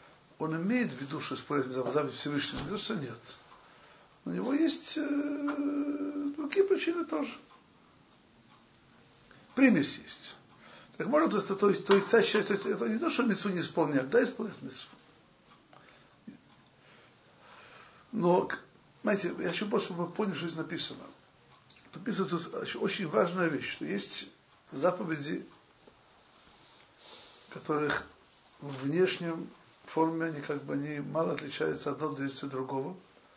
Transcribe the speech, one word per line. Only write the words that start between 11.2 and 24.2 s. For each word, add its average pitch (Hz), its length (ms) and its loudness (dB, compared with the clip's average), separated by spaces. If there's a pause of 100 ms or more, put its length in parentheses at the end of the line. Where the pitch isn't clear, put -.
то 208 80 2
есть, - 100 0
то 202 60 -2
есть, 196 60 -2
то 208 100 6
есть, - 180 2
то 202 80 10
есть, 196 140 4
та 226 140 8
часть, - 240 2
то 208 80 2
есть, - 100 -6
это 220 240 0
не 220 100 0
то, 330 100 0
что - 140 2
митцву 208 260 2
не 175 120 0
исполняет, 143 480 2
да, 233 140 6
исполняет 180 380 -4
митцву. - 280 -12 (3250)
Но 180 360 6
к-, - 120 -6 (440)
понимаете, 196 360 2
я 180 100 0
хочу 202 200 -2
просто, - 200 2
чтобы 175 160 -2
вы 170 60 -10
поняли, 196 240 0
что 165 120 -4
здесь 160 100 -6
написано. - 460 -6 (880)
Написано 185 340 -2
тут - 360 -4
еще - 160 -6
очень 196 280 0
важная 175 420 2
вещь, - 240 -4
что 156 120 -8
есть - 460 -6 (400)